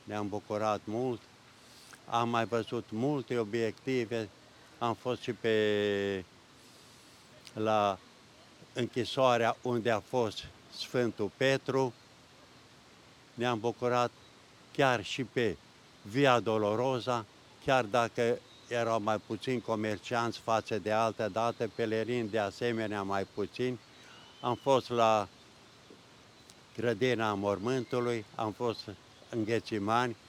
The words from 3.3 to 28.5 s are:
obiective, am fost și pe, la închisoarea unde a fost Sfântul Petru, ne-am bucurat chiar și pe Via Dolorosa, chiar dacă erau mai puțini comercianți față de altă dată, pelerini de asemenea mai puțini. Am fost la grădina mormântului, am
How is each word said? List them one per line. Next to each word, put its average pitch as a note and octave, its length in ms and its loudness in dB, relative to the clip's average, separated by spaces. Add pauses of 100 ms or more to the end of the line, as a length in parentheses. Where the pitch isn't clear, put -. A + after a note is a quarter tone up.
obiective, A2+ 920 -2 (480)
am A#2 160 0
fost A#2+ 280 -4
și - 100 -6
pe, G#2 920 2 (1300)
la G#2+ 440 2 (760)
închisoarea A#2+ 880 2
unde A#2+ 300 0
a G#2+ 80 2
fost A2+ 460 -2 (320)
Sfântul A2+ 600 -2
Petru, C3+ 560 0 (1400)
ne-am A#2+ 260 0
bucurat A#2+ 520 0 (600)
chiar B2+ 320 2
și - 200 -6
pe A2 320 0 (460)
Via B2 380 4
Dolorosa, A2 840 0 (400)
chiar C3 180 4
dacă A#2+ 560 2 (280)
erau A2+ 340 0
mai G#2+ 240 0
puțini A#2 360 -4
comercianți A2 800 -2
față A2 400 0
de G2 120 -2
altă A2 420 0
dată, A2+ 420 -2
pelerini A2+ 540 -2
de A2 100 -2
asemenea G#2+ 640 -2
mai G2 320 -2
puțini. B2 460 -4 (600)
Am A#2+ 220 -2
fost C3 280 2
la A2 380 4 (1500)
grădina A2+ 560 0
mormântului, A2+ 920 -2 (100)
am A2 160 -2